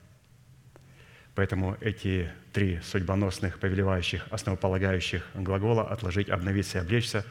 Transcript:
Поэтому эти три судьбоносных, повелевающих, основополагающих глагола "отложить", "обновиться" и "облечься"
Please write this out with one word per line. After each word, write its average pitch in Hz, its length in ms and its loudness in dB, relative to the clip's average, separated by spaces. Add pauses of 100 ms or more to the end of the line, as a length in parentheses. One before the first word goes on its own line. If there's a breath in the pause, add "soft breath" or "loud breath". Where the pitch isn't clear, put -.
(1300 loud breath)
Поэтому 95 460 2
эти 95 500 0 (220)
три 95 300 2
судьбоносных, 95 760 0
повелевающих, 92 720 0
основополагающих 95 1040 0
глагола 98 560 0
"отложить", 98 380 0
"обновиться" 95 500 0
и 90 40 0
"облечься" 107 480 0